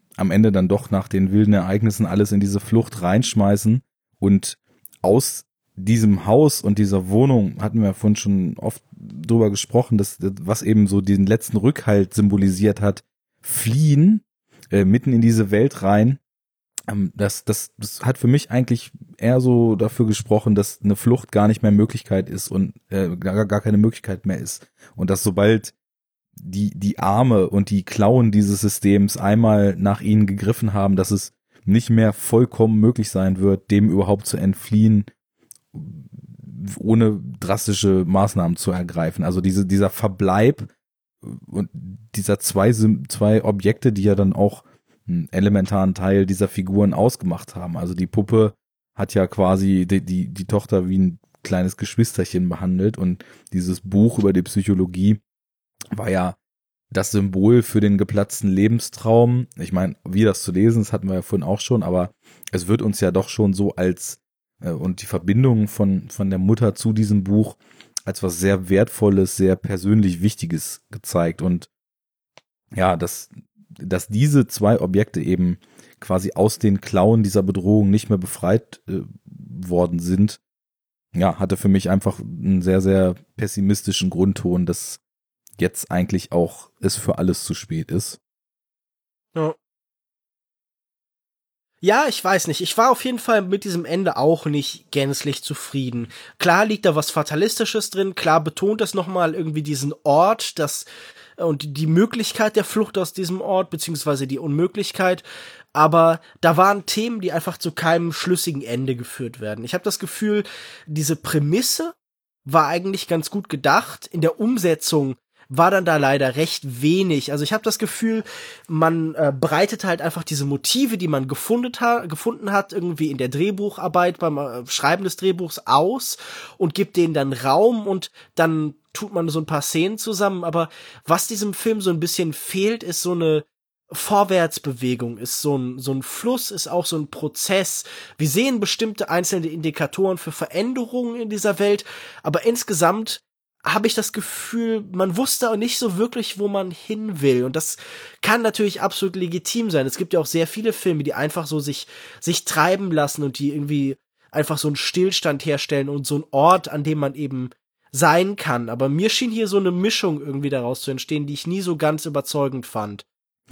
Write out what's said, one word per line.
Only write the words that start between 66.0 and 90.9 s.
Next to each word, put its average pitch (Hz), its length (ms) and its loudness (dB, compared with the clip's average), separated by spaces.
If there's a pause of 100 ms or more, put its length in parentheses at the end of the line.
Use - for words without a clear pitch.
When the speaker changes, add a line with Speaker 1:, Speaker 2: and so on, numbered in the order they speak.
Speaker 1:
von 98 220 -4
der 95 80 -2
Mutter 107 360 2
zu 110 180 -2
diesem 104 320 2
Buch 104 320 0 (480)
als - 180 -8
was 87 160 -4
sehr 92 300 0
Wertvolles, 98 680 2
sehr 92 200 4
persönlich 95 640 0
Wichtiges 85 680 -4
gezeigt. - 520 -2
Und 90 280 -2 (1040)
ja, 92 220 2
dass, - 340 -8 (400)
dass 90 380 -6
diese 135 380 4
zwei 104 340 2
Objekte 92 400 0
eben 90 380 0 (420)
quasi 92 340 -4
aus 104 240 0
den 101 220 2
Klauen 107 420 2
dieser 98 200 2
Bedrohung 98 480 2
nicht 107 200 0
mehr 101 80 2
befreit, 95 680 -2
äh, - 140 -6 (240)
worden 87 720 -4
sind, 95 420 0 (720)
ja, 90 240 0
hatte 95 180 -2
für 104 120 0
mich 95 220 2
einfach 95 300 0
einen 92 400 -2
sehr, 92 200 2
sehr 95 340 2 (220)
pessimistischen 98 760 -2
Grundton, 90 560 0
dass - 340 -8 (600)
jetzt - 300 -4
eigentlich 90 420 -2
auch - 380 -2 (100)
es - 160 -2
für - 220 -4
alles 90 260 -2
zu 85 100 -6
spät - 360 -8
ist. - 300 -6 (1120)
Speaker 2:
Ja. 160 200 -2 (2250)